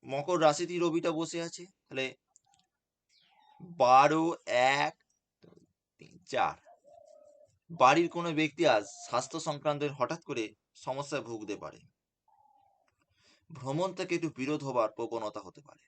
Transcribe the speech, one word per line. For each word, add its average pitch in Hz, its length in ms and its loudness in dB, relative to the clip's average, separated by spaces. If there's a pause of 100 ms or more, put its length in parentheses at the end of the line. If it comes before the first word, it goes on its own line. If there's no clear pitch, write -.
মকর 147 380 -2
রাশিতেই 170 360 2
রবিটা 170 340 0
বসে 165 300 -6
আছে, 175 240 -12
তাহলে 131 500 -8 (1500)
বারো, 160 720 6 (120)
এক, 139 500 2 (1000)
তিন, - 260 -20
চার। 92 320 -2 (1120)
বাড়ির 160 380 4
কোনো 170 240 -4
ব্যক্তি 156 340 0
আজ 110 200 4
স্বাস্থ্য - 540 -6
সংক্রান্ত 147 420 -4
হঠাৎ 143 400 -4
করে 113 320 -6 (200)
সমস্যায় 139 480 -6
ভুগতে 107 340 -8
পারে। 78 220 -14 (1700)
ভ্রমণ 156 420 -4
থেকে 180 200 -4
একটু 165 160 -2
বিরোধ 139 340 -4
হবার 120 280 0
প্রবণতা 110 480 -6
হতে 90 200 -20
পারে। - 280 -20